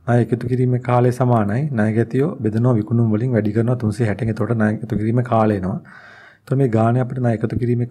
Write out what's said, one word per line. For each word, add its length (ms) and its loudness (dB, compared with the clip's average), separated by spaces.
ණය 160 4
එකතු 260 -2
කිරීමේ 320 0
කාලය 320 2
සමානයි. 580 2
ණය 240 0
ගැතියෝ 420 0
බෙදනවා 380 0
විකුණුම් 360 0
වලින් 220 0
වැඩි 200 0
කරනවා 240 0
තුන්සිය 300 -2
හැටෙන්. 220 -4
එතකොට 260 -2
ණය 200 2
එකතු 220 -6
කිරීමේ 280 0
කාලය 320 2
එනවා. 240 -4
එතකොට 240 -4
මේ 100 2
ගානේ 340 2
අපිට 160 -6
ණය 140 0
එකතු 260 -2
කිරීමේ 320 -2